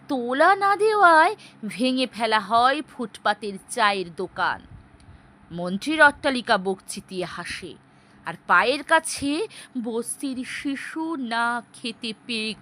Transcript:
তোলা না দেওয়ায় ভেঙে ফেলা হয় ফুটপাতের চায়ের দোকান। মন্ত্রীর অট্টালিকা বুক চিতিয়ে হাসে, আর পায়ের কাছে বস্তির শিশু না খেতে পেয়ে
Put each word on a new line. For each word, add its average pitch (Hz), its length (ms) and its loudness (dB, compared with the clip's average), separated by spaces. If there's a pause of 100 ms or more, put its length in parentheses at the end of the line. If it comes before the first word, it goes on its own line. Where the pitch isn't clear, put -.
তোলা 269 420 2 (140)
না 392 80 2 (100)
দেওয়ায় 403 520 6 (400)
ভেঙে 254 420 0
ফেলা 220 340 0
হয় 240 280 4 (120)
ফুটপাতের 208 680 -6 (180)
চায়ের 202 420 0
দোকান। 170 440 -4 (920)
মন্ত্রীর 185 480 -6 (100)
অট্টালিকা 254 460 0 (100)
বুক 190 220 -4
চিতিয়ে 185 480 -10
হাসে, - 360 -12 (540)
আর 165 100 -10 (120)
পায়ের 220 340 4 (100)
কাছে 320 380 0 (580)
বস্তির 233 500 -6 (200)
শিশু 285 460 -8 (300)
না 233 140 0 (260)
খেতে 233 360 -10 (160)
পেয়ে 220 260 -4 (100)